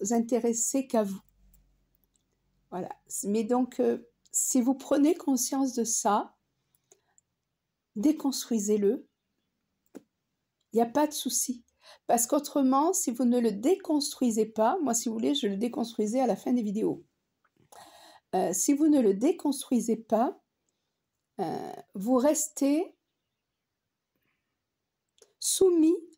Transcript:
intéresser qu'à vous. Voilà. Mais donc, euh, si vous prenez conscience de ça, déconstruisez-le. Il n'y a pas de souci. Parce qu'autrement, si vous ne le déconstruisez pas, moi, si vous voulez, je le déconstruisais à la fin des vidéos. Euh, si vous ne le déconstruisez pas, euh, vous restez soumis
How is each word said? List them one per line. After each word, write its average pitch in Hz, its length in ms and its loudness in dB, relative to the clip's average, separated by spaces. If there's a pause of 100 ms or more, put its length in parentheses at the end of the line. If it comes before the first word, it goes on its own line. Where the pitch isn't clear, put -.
(120)
intéresser 233 760 0
qu'à 220 160 2
vous. 196 180 -6 (1500)
Voilà. 180 200 -10 (340)
Mais 208 220 0
donc, 247 340 0
euh, 240 320 -2 (220)
si - 280 2
vous 262 140 2
prenez 285 400 2
conscience 269 580 -2
de 233 120 0
ça, 226 500 -2 (1600)
déconstruisez-le. 220 1120 0 (880)
Il - 800 -16
n'y 226 60 4
a 240 40 4
pas 294 220 0
de 294 60 -6
souci. - 500 -6 (420)
Parce 233 220 2
qu'autrement, 285 640 2
si 330 200 -2
vous 233 120 -2
ne 247 160 2
le 233 140 0
déconstruisez 262 920 0
pas, 220 380 0
moi, 254 100 0
si - 140 -2
vous 226 80 -4
voulez, 240 180 0
je 262 140 -2
le 196 80 -2
déconstruisais 226 640 -4
à 254 80 2
la 196 80 2
fin 262 160 -4
des 247 100 2
vidéos. 202 440 -4 (1300)
Euh, 185 160 0
si 247 220 0
vous 294 160 2
ne 294 100 6
le 233 140 4
déconstruisez 254 840 0
pas, 226 480 -2 (960)
euh, 160 340 -6 (220)
vous 214 200 0
restez 285 800 0 (2500)
soumis 339 560 2 (220)